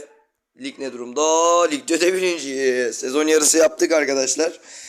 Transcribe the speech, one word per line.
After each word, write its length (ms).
Lig 200
ne 140
durumda? 720
Ligde 380
de 120
birinciyiz. 840
Sezon 300
yarısı 300
yaptık 340
arkadaşlar. 680